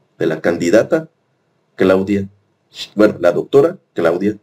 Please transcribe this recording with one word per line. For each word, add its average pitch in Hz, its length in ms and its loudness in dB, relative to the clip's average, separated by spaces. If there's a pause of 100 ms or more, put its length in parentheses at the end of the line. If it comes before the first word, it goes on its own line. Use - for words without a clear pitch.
(180)
de - 80 -4
la - 140 -4
candidata 87 680 0 (680)
Claudia, 98 540 0 (680)
bueno, 101 240 2
la 87 140 0
doctora 147 460 0 (160)
Claudia 92 480 -2